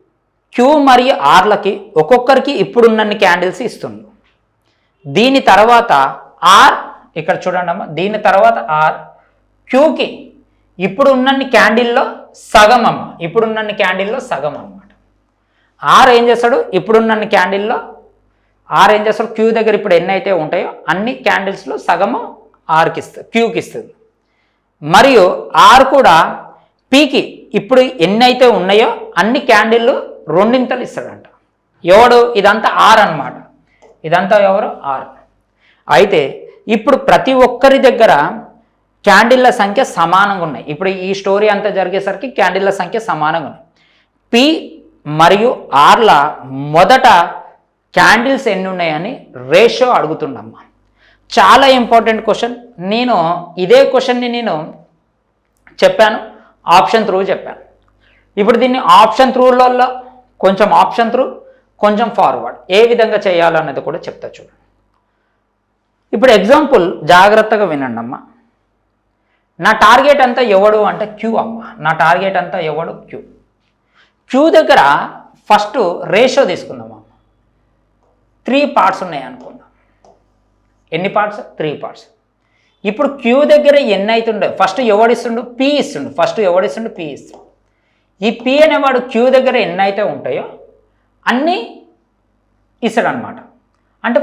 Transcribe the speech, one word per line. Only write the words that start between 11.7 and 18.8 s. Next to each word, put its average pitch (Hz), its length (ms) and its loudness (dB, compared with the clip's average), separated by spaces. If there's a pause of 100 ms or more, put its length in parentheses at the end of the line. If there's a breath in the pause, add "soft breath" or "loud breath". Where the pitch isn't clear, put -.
సగం 226 520 2
అమ్మ, 143 340 -6
ఇప్పుడున్నన్ని 220 520 -6
క్యాండిల్లో 202 480 -4
సగం 143 380 -8
అన్నమాట. - 320 -20 (920)
ఆర్ 196 280 4
ఏం 240 180 4
చేస్తాడు? 240 360 0 (100)
ఇప్పుడున్నన్ని 220 520 0
క్యాండిల్లో 196 680 -4 (760)
ఆర్ 185 220 2